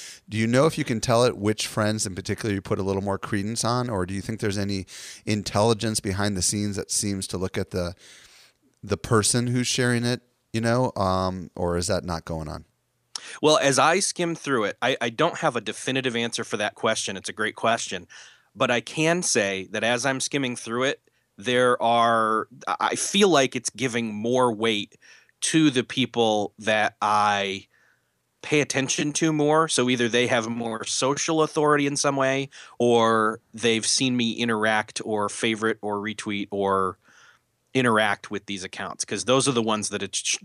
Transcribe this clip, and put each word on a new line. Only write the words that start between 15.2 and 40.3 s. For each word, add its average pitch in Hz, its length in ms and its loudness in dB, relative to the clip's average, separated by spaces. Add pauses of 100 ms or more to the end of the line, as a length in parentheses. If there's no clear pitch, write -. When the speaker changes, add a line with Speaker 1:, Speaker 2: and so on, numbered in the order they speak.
Speaker 2:
have 143 180 0
a 113 40 -2
definitive 127 540 -4
answer 117 300 -4
for 113 140 -6
that 104 180 -4
question. 110 400 -2
It's 98 140 -12
a - 20 -8
great 110 240 -4
question. 113 500 -2 (480)
But 120 160 0
I 120 100 2
can 165 420 0
say 98 500 0
that 107 100 -4
as 120 240 0
I'm 131 140 -2
skimming 131 340 -4
through 117 300 -6
it, - 160 -2 (380)
there 123 440 2
are, 113 640 4 (180)
I - 280 0
feel 202 340 2
like 139 260 4
it's 123 140 -4
giving 117 460 -4
more 123 400 2
weight 107 420 -2 (460)
to 160 260 4
the 123 160 2
people 113 720 0
that 107 440 0
I 101 640 2 (760)
pay 151 220 2
attention 135 520 -2
to 160 200 2
more. 151 340 4
So 127 220 2
either 120 180 2
they 120 200 2
have 117 200 0
more 117 360 -6
social 147 580 0
authority 147 440 2
in 143 120 -2
some 139 180 0
way, 135 320 0 (300)
or 113 640 4 (120)
they've 110 340 0
seen 127 300 0
me 113 160 0
interact 110 720 0
or 104 240 0
favorite 110 540 0
or 104 160 -2
retweet 101 520 -6
or 98 460 0 (760)
interact 110 560 2
with 101 160 -8
these 95 180 -8
accounts, - 400 -10
'cause 101 220 -6
those 127 200 4
are 139 60 2
the 120 100 2
ones 107 280 -2
that 101 120 -4
it's 98 140 -8
sh-, - 280 -4